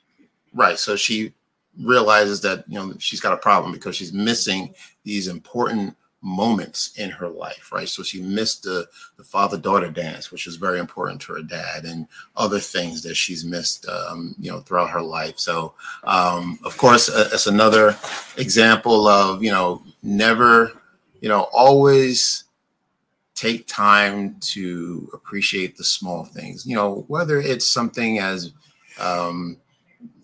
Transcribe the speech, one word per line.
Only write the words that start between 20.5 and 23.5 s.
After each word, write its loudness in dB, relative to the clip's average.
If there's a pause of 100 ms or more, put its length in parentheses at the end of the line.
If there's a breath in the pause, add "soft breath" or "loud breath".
you -4
know, 2
always 6 (880)
take -4